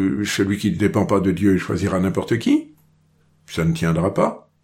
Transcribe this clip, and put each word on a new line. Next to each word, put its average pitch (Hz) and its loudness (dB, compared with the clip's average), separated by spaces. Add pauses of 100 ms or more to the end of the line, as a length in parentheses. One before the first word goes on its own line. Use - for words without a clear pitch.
(260)
celui 101 0
qui 104 0
ne 85 -4
dépend 98 2
pas 98 2
de 95 2
Dieu 95 2
choisira 90 -2
n'importe 95 0
qui. 302 0 (720)
Ça - -4
ne 82 2
tiendra 82 0
pas. - -4 (120)